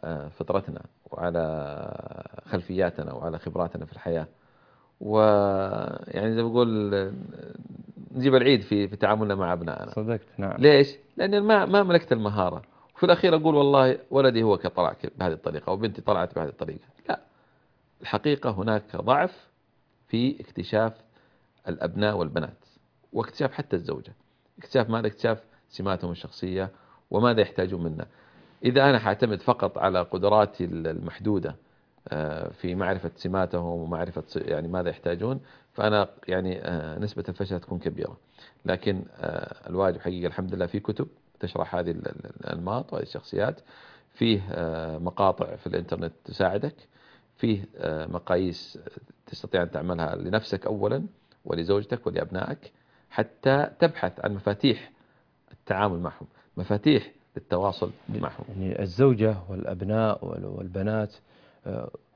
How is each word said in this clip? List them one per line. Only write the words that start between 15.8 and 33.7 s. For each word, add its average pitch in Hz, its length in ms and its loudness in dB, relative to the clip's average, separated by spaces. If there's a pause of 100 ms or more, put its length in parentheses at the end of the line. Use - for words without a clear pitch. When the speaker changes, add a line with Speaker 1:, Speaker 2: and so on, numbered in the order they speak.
Speaker 1:
طلعت 90 340 0
بهذه 80 140 -2
الطريقة." 78 360 -10 (240)
لا. - 100 -6 (800)
الحقيقة 139 480 0
هناك 107 460 -2
ضعف 135 520 0 (600)
في 123 340 0
اكتشاف 110 520 -2 (760)
الأبناء 92 500 -2
والبنات، 80 480 -4 (480)
واكتشاف 123 400 -4
حتى - 220 -4
الزوجة. 73 380 -8 (460)
اكتشاف 113 300 0
ماذا؟ 113 180 0
اكتشاف 110 360 -2 (260)
سماتهم 92 420 -4
الشخصية 92 580 -6 (420)
وماذا 110 300 4
يحتاجون 92 420 -2
منا. 80 220 -6 (600)
إذا 135 240 6
أنا 123 100 6
حاعتمد 107 420 0
فقط - 360 0
على 92 240 2
قدراتي 101 640 2
ال-، 82 220 -6
المحدودة، 82 680 -4 (520)
آه، 78 420 -4
في 87 260 -6
معرفة 92 400 -2
سماتهم 90 500 -2
ومعرفة 85 600 -6